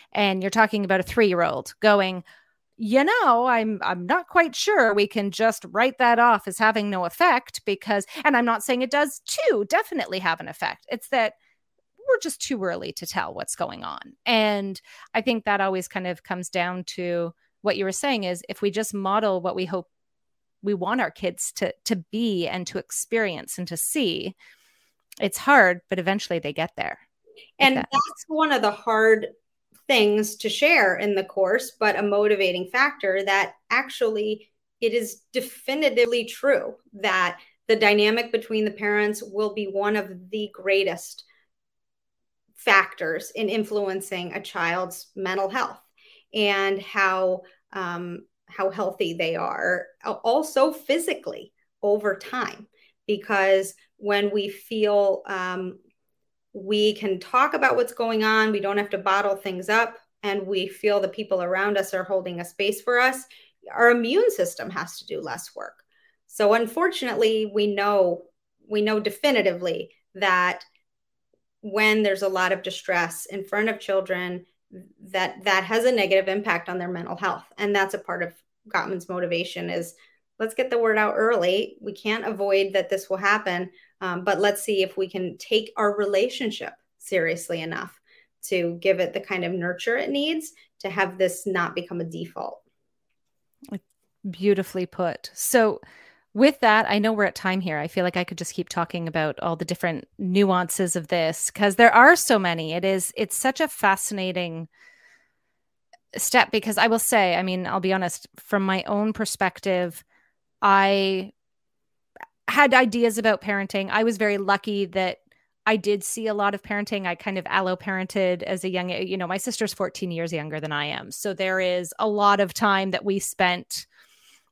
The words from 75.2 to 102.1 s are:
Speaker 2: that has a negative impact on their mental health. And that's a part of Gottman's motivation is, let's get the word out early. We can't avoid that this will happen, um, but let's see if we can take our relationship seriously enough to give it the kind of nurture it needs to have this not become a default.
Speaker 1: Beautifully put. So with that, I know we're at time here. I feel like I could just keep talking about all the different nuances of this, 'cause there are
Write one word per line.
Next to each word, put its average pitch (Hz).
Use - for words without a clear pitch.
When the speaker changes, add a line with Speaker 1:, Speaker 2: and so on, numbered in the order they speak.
Speaker 2:
that 190
has 220
a 254
negative 190
impact 190
on 180
their 180
mental 180
health. 180
And 202
that's 190
a -
part 175
of 170
Gottman's 185
motivation 175
is, 170
let's 220
get 254
the 240
word 220
out 214
early. 202
We 202
can't 214
avoid 196
that 185
this -
will 190
happen, 190
um, 180
but 190
let's 202
see 196
if 190
we 190
can 185
take 220
our 208
relationship 208
seriously 170
enough 165
to 170
give 185
it 175
the 196
kind 185
of 175
nurture 180
it 285
needs 311
to 196
have 185
this 185
not 175
become 175
a 170
default. 165
Speaker 1:
Beautifully 185
put. -
So -
with 277
that, 220
I 208
know 220
we're 208
at 185
time 190
here. 165
I 151
feel 185
like 180
I 180
could 170
just -
keep -
talking 170
about 156
all 170
the 165
different 175
nuances 185
of 165
this, 165
'cause 202
there 233
are 277